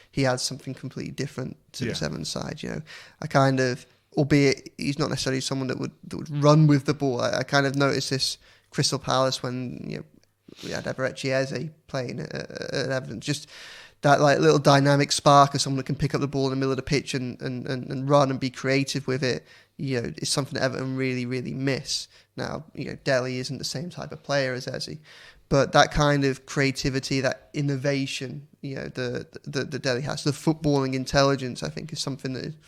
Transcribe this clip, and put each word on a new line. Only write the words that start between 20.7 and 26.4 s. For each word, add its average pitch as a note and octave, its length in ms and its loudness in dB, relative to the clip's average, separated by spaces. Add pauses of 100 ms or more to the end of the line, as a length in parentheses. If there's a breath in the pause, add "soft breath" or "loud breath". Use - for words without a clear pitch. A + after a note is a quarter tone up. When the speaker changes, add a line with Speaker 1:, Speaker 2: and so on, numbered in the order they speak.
Speaker 1:
really, B2+ 300 -2
really B2+ 280 -6
miss. C3+ 540 -4 (280 soft breath)
Now, B2+ 280 -6 (120)
you C3 100 -8
know, - 180 -10
Dele B2+ 360 0
isn't B2+ 180 -8
the - 60 -10
same F3 260 -6
type C#3 220 -12
of D#3 120 -14
player C3+ 300 0
as B2 140 -8
Eze, - 300 -8 (520 loud breath)
but C3 220 4
that D3 200 6
kind C#3+ 340 2
of C3 200 -2